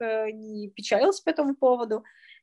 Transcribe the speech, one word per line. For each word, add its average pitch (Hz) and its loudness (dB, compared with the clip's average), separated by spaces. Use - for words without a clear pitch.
э, 220 -2
не 214 -12
печалилась 226 2
по - -2
этому 285 0
поводу, 233 2